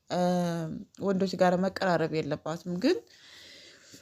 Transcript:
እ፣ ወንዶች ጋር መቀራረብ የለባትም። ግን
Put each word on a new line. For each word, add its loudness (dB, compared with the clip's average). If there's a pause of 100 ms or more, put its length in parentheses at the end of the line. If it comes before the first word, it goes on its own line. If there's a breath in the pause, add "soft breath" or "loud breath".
(100)
እ፣ 0 (840)
ወንዶች 0
ጋር 4
መቀራረብ 0
የለባትም። -4
ግን 2 (1040 loud breath)